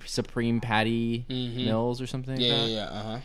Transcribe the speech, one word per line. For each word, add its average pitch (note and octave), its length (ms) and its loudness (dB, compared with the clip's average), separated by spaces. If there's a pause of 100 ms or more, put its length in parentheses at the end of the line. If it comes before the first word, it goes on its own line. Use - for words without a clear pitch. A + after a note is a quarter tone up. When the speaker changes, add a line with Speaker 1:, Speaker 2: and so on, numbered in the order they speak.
Speaker 1:
Supreme A#2 560 0
Patty A#2 680 2
Speaker 2:
Mm-hmm. B2+ 360 -2
Speaker 1:
Mills A#2+ 360 2
or B2+ 60 -6
something C3 280 -4
like B2+ 80 2
Speaker 2:
Yeah, A#2+ 140 4
Speaker 1:
that. A#2 120 2
Speaker 2:
yeah, A2 60 -2
yeah, G#2 100 -2 (140)
uh-huh. A2 240 -6